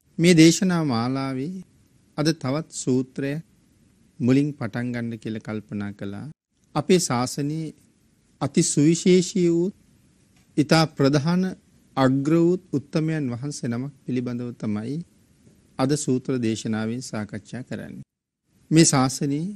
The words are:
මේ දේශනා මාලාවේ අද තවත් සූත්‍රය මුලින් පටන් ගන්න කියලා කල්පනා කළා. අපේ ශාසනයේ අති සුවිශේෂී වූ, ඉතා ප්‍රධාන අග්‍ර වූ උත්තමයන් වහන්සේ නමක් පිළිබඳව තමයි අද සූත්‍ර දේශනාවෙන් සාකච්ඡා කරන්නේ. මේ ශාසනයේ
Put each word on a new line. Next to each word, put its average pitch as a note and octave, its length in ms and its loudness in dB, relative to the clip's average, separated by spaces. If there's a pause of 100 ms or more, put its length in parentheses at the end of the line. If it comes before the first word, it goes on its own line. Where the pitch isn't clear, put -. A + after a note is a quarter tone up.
(180)
මේ E3+ 160 6
දේශනා E3 500 6
මාලාවේ C3+ 720 -4 (640)
අද D3+ 160 0
තවත් D3 420 -6
සූත්‍රය C3 580 -2 (840)
මුලින් C3+ 320 4
පටන් B2 380 -6
ගන්න A#2 280 -6
කියලා A2 280 -8
කල්පනා G#2 480 -8
කළා. G2+ 340 -12 (480)
අපේ F3 240 2
ශාසනයේ D3 720 -4 (680)
අති C#3+ 220 0
සුවිශේෂී F3 880 4
වූ, E3+ 180 0 (880)
ඉතා D#3+ 320 4
ප්‍රධාන D3 540 2 (540)
අග්‍ර C3+ 360 2
වූ E3+ 260 4 (100)
උත්තමයන් D#3 580 -2
වහන්සේ B2+ 400 -8
නමක් B2 320 -6
පිළිබඳව B2 540 -6
තමයි A2 400 -6 (840)
අද C3 140 2
සූත්‍ර C3+ 440 -2
දේශනාවෙන් A2+ 640 -4
සාකච්ඡා A2+ 600 -10
කරන්නේ. A2+ 420 -14 (640)
මේ D#3+ 140 8
ශාසනයේ D3 720 -2